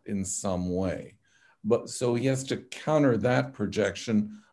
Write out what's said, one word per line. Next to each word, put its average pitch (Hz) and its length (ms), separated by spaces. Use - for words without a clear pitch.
in 98 180
some 90 520
way. 92 400
But 113 260
so 120 240
he 120 140
has 135 180
to 120 120
counter 147 600
that 127 340
projection, 104 840